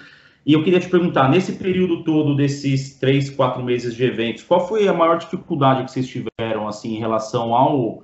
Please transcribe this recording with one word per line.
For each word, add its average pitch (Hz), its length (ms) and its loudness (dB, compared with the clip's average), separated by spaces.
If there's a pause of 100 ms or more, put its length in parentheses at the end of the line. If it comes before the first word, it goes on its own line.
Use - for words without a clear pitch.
(440)
E 143 80 4
eu 156 120 4
queria 180 160 4
te - 80 -8
perguntar, 160 420 2
nesse 185 220 2
período 185 500 -2
todo 151 320 2
desses 135 640 -2
três, 135 320 0
quatro 127 320 -2
meses 120 320 -4
de 123 100 -2
eventos, 113 380 -2
qual 180 240 2
foi 208 220 2
a 175 40 2
maior 165 240 4
dificuldade 139 680 0
que - 80 -14
vocês 127 160 -4
tiveram, 110 580 -6
assim, 107 300 -8
em - 20 -6
relação 117 560 -2
ao, 127 500 0